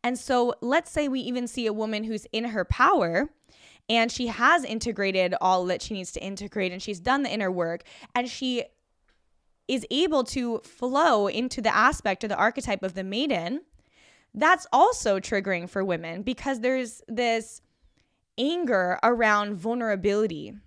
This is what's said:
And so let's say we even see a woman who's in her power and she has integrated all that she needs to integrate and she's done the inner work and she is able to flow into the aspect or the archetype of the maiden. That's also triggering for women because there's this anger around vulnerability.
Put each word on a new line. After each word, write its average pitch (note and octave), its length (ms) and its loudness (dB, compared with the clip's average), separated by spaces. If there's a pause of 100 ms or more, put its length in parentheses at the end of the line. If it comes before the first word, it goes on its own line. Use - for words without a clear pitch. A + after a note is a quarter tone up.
And B3 140 -2
so B3 420 2
let's C#4+ 300 0
say D4+ 180 -2
we C4 120 -2
even B3 260 -4
see A#3 220 -4
a G#3+ 40 0
woman G#3+ 320 -4
who's A3 280 -6
in A3+ 140 -2
her G#3+ 200 -2
power B3 640 2 (600)
and A#3 220 2
she B3 140 -4
has B3+ 380 4
integrated G3 760 0
all F#3 260 2
that F3+ 180 -2
she - 100 -8
needs F#3+ 200 -8
to - 100 -8
integrate G3 480 -4
and F#3 100 -10
she's G3+ 180 -8
done B3+ 220 0
the C4+ 100 -2
inner G3 200 -2
work F3 320 -2 (320)
and B3 120 0
she B3 360 -4 (1040)
is B3+ 240 -2
able D4+ 320 2
to A#3+ 400 -4
flow B3+ 640 2
into A#3+ 340 -4
the G#3+ 140 2
aspect A3 480 2
or A3 40 -6
the G3+ 80 -2
archetype A3+ 460 0
of F#3 140 -4
the F#3+ 80 -6
maiden. G#3+ 580 -4 (720)
That's D#4+ 400 2
also C4 460 4
triggering F#3+ 500 -2
for G3 160 -2
women E3+ 380 -4
because B3+ 380 -4
there's B3 460 -2
this A3+ 540 -2 (760)
anger B3 640 0
around G#3 540 2
vulnerability. G3+ 960 -2 (120)